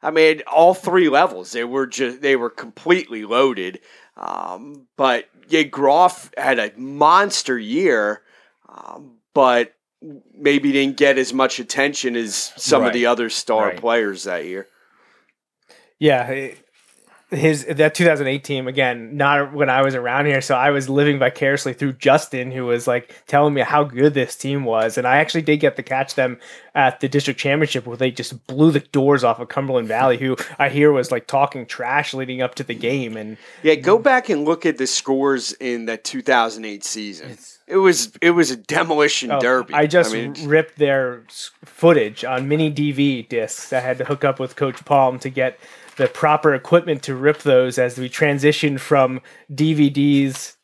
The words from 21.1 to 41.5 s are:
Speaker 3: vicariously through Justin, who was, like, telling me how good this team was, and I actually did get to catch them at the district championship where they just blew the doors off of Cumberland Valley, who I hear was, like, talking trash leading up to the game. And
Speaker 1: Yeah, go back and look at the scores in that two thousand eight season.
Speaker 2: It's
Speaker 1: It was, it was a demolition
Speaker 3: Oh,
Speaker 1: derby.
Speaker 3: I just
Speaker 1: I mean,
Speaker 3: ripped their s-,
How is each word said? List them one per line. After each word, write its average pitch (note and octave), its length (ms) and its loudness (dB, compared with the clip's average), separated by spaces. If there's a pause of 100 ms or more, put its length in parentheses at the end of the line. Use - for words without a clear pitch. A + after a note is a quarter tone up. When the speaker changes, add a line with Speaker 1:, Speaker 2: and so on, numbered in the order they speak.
Speaker 3:
vicariously C3+ 560 0
through C3+ 200 -4
Justin, C3 580 0
who B2+ 140 -6
was, A#2+ 200 -2
like, B2 280 -2 (120)
telling D3 280 2
me C3+ 80 0
how D3 220 2
good C#3 300 2
this C3+ 220 -2
team C#3 280 -4
was, A2+ 340 0
and B2 100 -2
I C3 100 4
actually D#3+ 240 0
did D3+ 160 2
get D3 200 2
to D3+ 60 -10
catch C3+ 300 -4
them B2+ 240 -2 (380)
at C3+ 240 2
the C#3 100 -2
district C#3+ 300 -2
championship C#3 480 -2
where A#2+ 100 -12
they C3 140 0
just B2+ 340 -12
blew D3+ 260 4
the C#3+ 80 0
doors C#3 440 2
off A#2 160 0
of A#2+ 100 -12
Cumberland C3 380 -2
Valley, A#2+ 300 0
who C3 200 -2 (220)
I C#3 100 2
hear D3 220 4
was, C3 200 0
like, A#2+ 140 -4
talking C3+ 400 -2
trash C3+ 480 -4
leading B2+ 300 -8
up B2 120 -4
to C#3 80 -10
the A#2 120 -8
game. A#2 420 -4
And G#2+ 200 -12 (260)
Speaker 1:
Yeah, D#3 120 6
go F3 220 4
back B3+ 320 2
and D3 160 0
look E3 200 -2
at D#3+ 120 0
the C3 100 -4
scores C3+ 640 -2
in A#2+ 320 -8
that A2+ 180 -8
two C3 180 -8
thousand A2+ 440 0
eight G#2 200 -12
season. G2 460 -10
Speaker 2:
It's - 360 -20
Speaker 1:
It F3+ 100 0
was, F#3+ 340 4 (100)
it E3+ 100 4
was E3 200 2
a B2+ 60 -4
demolition D3 720 0
Speaker 3:
Oh, C#3+ 100 0
Speaker 1:
derby. B2 320 0
Speaker 3:
I D3+ 140 2
just E3 260 2
Speaker 1:
I A#2 140 -6
mean, C#3+ 80 -12 (120)
Speaker 3:
ripped D#3 300 0
their C3 500 -2
s-, - 220 -16 (160)